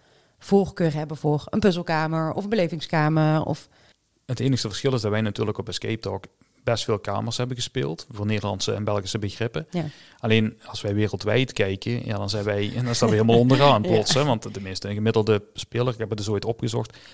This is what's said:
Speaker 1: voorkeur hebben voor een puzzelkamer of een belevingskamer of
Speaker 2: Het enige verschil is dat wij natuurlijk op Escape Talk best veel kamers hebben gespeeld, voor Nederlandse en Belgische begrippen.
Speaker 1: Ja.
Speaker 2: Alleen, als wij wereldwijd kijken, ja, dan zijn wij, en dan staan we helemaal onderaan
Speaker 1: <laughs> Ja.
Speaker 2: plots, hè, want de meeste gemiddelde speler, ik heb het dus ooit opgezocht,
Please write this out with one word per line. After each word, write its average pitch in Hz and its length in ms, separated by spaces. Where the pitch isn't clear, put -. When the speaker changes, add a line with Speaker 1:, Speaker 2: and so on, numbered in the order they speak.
Speaker 1:
voorkeur 175 560
hebben 160 220
voor 147 340
een 220 100
puzzelkamer 160 720
of - 120
een 202 60
belevingskamer 156 920
of - 240
Speaker 2:
Het 127 140
enige 123 280
verschil 131 260
is 117 60
dat 104 100
wij 107 100
natuurlijk 107 380
op 98 100
Escape 107 300
Talk 95 260
best 117 200
veel 107 140
kamers 107 380
hebben 123 200
gespeeld, 131 540
voor 104 160
Nederlandse 101 460
en 104 120
Belgische 101 340
begrippen. 113 520
Speaker 1:
Ja. 165 140
Speaker 2:
Alleen, 110 460
als - 160
wij 101 140
wereldwijd 107 580
kijken, 101 540
ja, 110 100
dan 101 140
zijn 104 140
wij, 104 320
en 120 80
dan 120 100
staan 120 140
we 107 60
helemaal 113 240
onderaan 131 440
Speaker 1:
<laughs> - 0
Ja. - 60
Speaker 2:
plots, 107 260
hè, 143 100
want 110 300
de 98 60
meeste 98 340
gemiddelde 107 480
speler, 123 380
ik 110 60
heb 110 100
het 107 100
dus 104 100
ooit 101 160
opgezocht, - 520